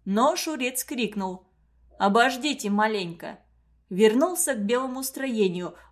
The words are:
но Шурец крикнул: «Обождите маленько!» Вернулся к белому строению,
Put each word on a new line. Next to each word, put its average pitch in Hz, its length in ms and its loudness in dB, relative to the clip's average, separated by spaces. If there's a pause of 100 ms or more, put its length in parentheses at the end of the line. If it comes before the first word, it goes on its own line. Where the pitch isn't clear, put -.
но 240 300 2
Шурец 269 480 -4
крикнул: 202 640 -6 (540)
«Обождите 247 680 2
маленько!» 202 720 -2 (500)
Вернулся 254 640 4
к 208 120 -4
белому 254 380 -2
строению, 208 720 -2 (160)